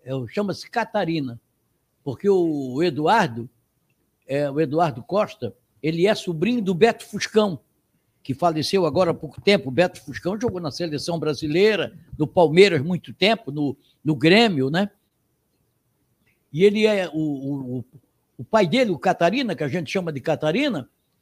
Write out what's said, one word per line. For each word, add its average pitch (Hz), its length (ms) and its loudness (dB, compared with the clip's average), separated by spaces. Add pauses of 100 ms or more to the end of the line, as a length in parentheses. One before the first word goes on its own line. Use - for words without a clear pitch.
é 131 80 -10
o, 131 140 -4
chama-se - 420 -6
Catarina, 165 680 -4 (640)
porque 139 260 -4
o, 156 440 0
o 139 100 -2
Eduardo, 151 680 0 (760)
é, 143 240 -2
o 139 80 -4
Eduardo 151 440 0
Costa, 180 520 -4 (280)
ele 165 240 0
é 214 80 2
sobrinho 196 480 -2
do 190 120 -2
Beto 190 300 2
Fuscão, 208 560 -2 (600)
que - 100 -6
faleceu 165 540 0
agora 170 240 0
há 143 40 -2
pouco - 260 -14
tempo. 196 280 2
O 135 40 -6
Beto 175 300 0
Fuscão 180 380 -8
jogou 196 220 -4
na 156 80 -6
seleção 170 480 -6
brasileira, 156 760 0 (260)
no 151 80 0
Palmeiras 170 560 6
muito 160 300 -4
tempo, 202 400 0
no, 147 240 -4 (260)
no 151 140 0
Grêmio, 165 540 4
né? 190 200 -2 (1600)
E 156 120 2
ele 214 220 4
é 196 220 0
o, 156 100 -12
o, 135 600 -4
o, 117 60 -10 (540)
o 123 60 -14
pai 214 220 2
dele, 226 240 2
o 156 80 -2
Catarina, 185 560 0
que 139 100 -6
a 143 40 -2
gente 156 220 -6
chama 170 220 -4
de 135 80 -8
Catarina, 160 680 -2 (340)